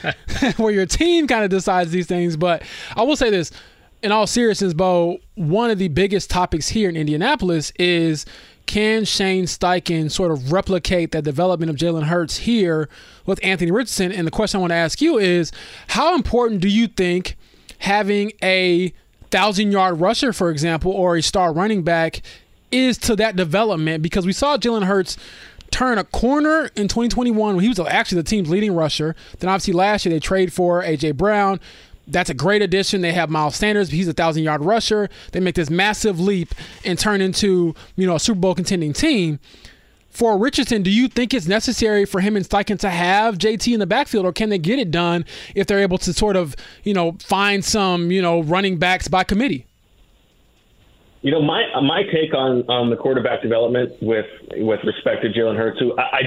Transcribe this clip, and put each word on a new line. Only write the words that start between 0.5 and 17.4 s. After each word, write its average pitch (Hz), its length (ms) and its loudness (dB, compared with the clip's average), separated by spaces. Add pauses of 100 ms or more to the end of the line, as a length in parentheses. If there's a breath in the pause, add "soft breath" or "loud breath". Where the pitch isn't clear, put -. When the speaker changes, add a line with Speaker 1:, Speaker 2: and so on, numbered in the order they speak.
Speaker 1:
<laughs> - 20 -
where 220 140 2
your 196 140 0
team 330 420 2
kinda 220 200 2
decides 180 440 0
these 180 160 -2
things. 175 280 0
But 170 280 0 (320 loud breath)
I 214 80 2
will 285 100 2
say 247 160 2
this, 180 220 -2 (500 loud breath)
in 208 80 -2
all 214 160 4
seriousness, 202 480 0
Bo, 175 440 2 (180)
one 208 340 0
of 202 80 0
the 185 80 0
biggest 180 420 0
topics 180 400 -2
here 214 200 0
in 165 80 -4
Indianapolis 160 800 0
is, 165 480 0 (400 loud breath)
can 214 380 0
Shane 190 400 0
Steichen 170 640 -2
sort 180 220 0
of 135 180 -4
replicate 180 640 0
that 156 100 -2
development 165 480 0
of 147 60 -4
Jalen 160 280 0
Hurts 170 340 -2
here 170 500 0 (380 loud breath)
with 190 180 -2
Anthony 180 260 0
Richardson? 202 400 -2
And 175 160 -4
the 156 60 -4
question 214 260 -2
I - 40 0
wanna 175 120 0
ask 170 260 -2
you 311 180 2
is, 175 340 2 (340 loud breath)
how 311 300 2
important 233 460 0
do 196 60 2
you 220 200 2
think 180 480 -2 (420 loud breath)